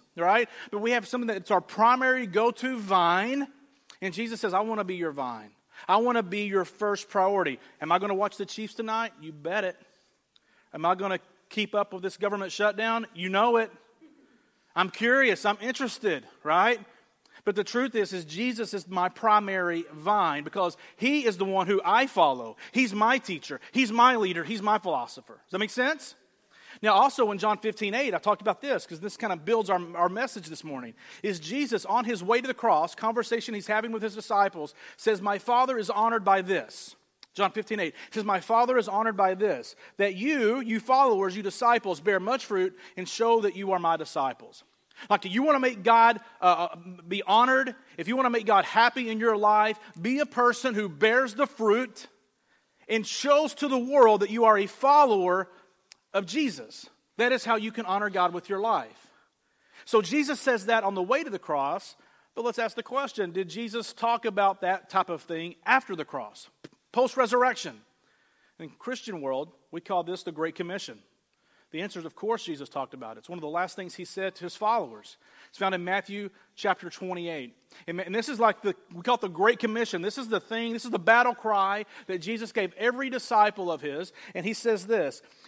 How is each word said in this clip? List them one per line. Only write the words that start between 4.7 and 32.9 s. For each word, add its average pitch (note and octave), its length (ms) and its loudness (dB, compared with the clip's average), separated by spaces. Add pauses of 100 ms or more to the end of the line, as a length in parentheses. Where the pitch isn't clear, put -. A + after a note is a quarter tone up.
be F#3 140 -6
your E3 160 -4
vine. A#2+ 400 -10 (340)
I F#3+ 120 4
wanna A#3 240 2
be G#3 240 -4
your F#3+ 180 0
first G3+ 460 -4
priority." F#3+ 500 0 (220)
Am D#3+ 100 -2
I F3+ 60 4
gonna G3 160 -2
watch G3 240 -2
the G3 80 -8
Chiefs G#3+ 260 -12
tonight? A3 480 -6
You D#3 100 -14
bet E3 320 -4
it. F#3 140 -6 (960)
Am D#3 140 -4
I F3+ 80 4
gonna F#3 240 -2 (320)
keep G#3 240 -4
up G3+ 180 0
with F#3 100 -10
this F#3 140 -8
government G3 340 -4
shutdown? G#3+ 640 -2
You F3 140 -6
know A3+ 300 4
it. A3 120 0 (1040)
I'm F3+ 140 2
curious. A#3+ 560 2
I'm G#3 160 0
interested, G#3+ 680 -4 (160)
right? G3 380 2 (640)
But G3 120 0
the G#3 60 0
truth B3 320 -2
is, G3+ 200 -2
is F3 100 -8
Jesus A3 480 -6
is F3+ 160 -10
my F3+ 220 0
primary F#3+ 840 0
vine D#3 520 0
because F3 340 -2 (180)
he C4+ 300 0
is G3 100 2
the F#3+ 80 -2
one F#3+ 220 0
who G3 180 2
I A3 220 4
follow. B2+ 500 0 (160)
He's A3+ 220 0
my A3+ 240 4
teacher. D3+ 420 -10 (100)
He's A#3 220 0
my A#3+ 240 6
leader. F3+ 280 -2
He's G3+ 180 -6
my G#3 160 2
philosopher. C#3+ 560 -6
Does - 160 -20
that F#3 80 -4
make G#3 100 -2
sense? C4+ 460 -4 (680)
Now, G#3+ 100 4
also A#3+ 380 4
in G3+ 80 -4
John G#3 180 0
fifteen G#3 380 -4
eight, B3+ 180 -2
I E3 60 -2
talked G#3 240 0
about G3 180 0
this C#4 260 -2
'cause D#3+ 140 -14
this G3 160 -10
kinda G3 200 -4
builds G3 340 0
our, F3+ 100 2 (160)
our F3 140 2
message G#3 380 -6
this D#3 140 -14
morning, C3 300 -10 (300)
is F#3+ 180 -4
Jesus A3+ 460 -4
on A3 180 0
his G#3 180 -4
way A#3 200 2
to C4 40 -8
the B3+ 60 -4
cross, E3+ 420 2